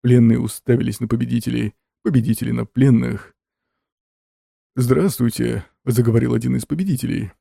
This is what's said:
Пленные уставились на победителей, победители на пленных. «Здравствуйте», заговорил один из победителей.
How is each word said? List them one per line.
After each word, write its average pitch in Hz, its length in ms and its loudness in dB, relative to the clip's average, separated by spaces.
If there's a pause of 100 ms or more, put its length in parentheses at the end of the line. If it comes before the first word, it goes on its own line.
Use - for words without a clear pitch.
Пленные 120 360 4
уставились 120 600 -4
на 117 80 -6
победителей, 117 680 -4 (280)
победители 120 480 0
на 117 160 -4
пленных. - 680 0 (1400)
«Здравствуйте», 120 880 0 (200)
заговорил 120 500 2
один 123 220 -2
из 117 100 -6
победителей. 147 760 -4